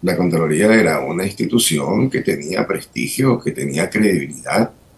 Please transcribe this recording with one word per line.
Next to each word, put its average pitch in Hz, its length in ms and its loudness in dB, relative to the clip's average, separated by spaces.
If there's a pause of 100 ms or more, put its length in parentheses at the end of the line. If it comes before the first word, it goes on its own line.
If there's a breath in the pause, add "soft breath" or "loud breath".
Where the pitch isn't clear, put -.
la 87 160 0
Contraloría 82 560 2
era 82 280 4
una 87 220 -4
institución 95 880 0
que 131 120 -2
tenía 87 440 -2
prestigio, 120 760 -2
que - 120 -4
tenía 71 360 -4
credibilidad, 78 840 0 (260)